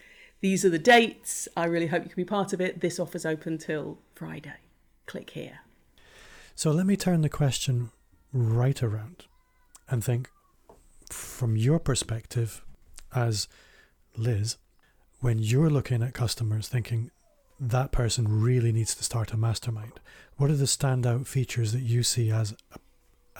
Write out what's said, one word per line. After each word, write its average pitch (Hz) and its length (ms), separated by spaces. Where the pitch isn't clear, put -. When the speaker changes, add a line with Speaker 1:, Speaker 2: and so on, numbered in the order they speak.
Speaker 1:
These 190 240
are 185 40
the 165 100
dates. - 760
I 170 100
really 170 220
hope 165 160
you 185 60
can - 60
be 180 100
part 196 280
of 180 80
it. 180 200
This 175 180
offer's 165 260
open 160 320
till 156 420
Friday. 160 460
Click - 260
here." - 280
Speaker 2:
So 156 160
let 175 140
me 196 100
turn 175 260
the 147 80
question 123 640
right 123 500
around 107 440
and 120 140
think, 123 260
from - 480
your 135 220
perspective - 840
as 117 340
Liz, 110 420
when 117 200
you're 127 300
looking 127 340
at 123 100
customers 110 540
thinking, 117 440
"That 127 320
person 110 500
really 120 300
needs 110 240
to - 80
start 113 300
a 110 40
mastermind," 110 640
what 139 140
are 151 40
the 139 100
standout 127 640
features 117 440
that 123 100
you 120 220
see 117 260
as, 110 260